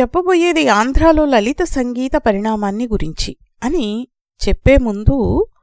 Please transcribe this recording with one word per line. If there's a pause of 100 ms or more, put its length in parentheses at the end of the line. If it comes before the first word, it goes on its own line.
చెప్పబోయేది
ఆంధ్రాలో
లలిత
సంగీత
పరిణామాన్ని
గురించి (260)
అని (400)
చెప్పే
ముందు (140)